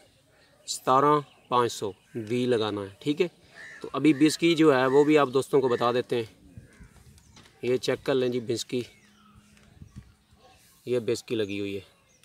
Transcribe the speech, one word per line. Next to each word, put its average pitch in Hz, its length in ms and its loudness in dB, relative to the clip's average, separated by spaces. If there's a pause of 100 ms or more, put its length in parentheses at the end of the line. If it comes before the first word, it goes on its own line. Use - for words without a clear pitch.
(680)
सतारह 143 540 2 (280)
पाँच 120 220 2
सौ 101 200 -8 (260)
वी 117 280 -4
लगाना 107 340 -2
है, 98 220 -14
ठीक 147 180 -2
है। 175 100 -2 (520)
तो - 80 -14
अभी 139 240 2
base 143 220 2
की 170 180 2
जो 156 180 6
है 131 160 4
वो 143 160 4
भी 151 120 4
आप 139 140 4
दोस्तों 135 300 0
को 131 80 2
बता 120 240 0
देते 123 240 -2
हैं, 113 120 -4 (1400)
ये 123 140 0
check 127 240 -4
कर 143 120 -2
लें 127 180 0
जी 123 100 -4
base 110 220 -6
की, 123 200 -6 (2000)
ये 123 140 0
base 113 220 -4
की 123 140 -8
लगी 101 220 -4
हुई 101 160 -6
है, 98 100 -10 (400)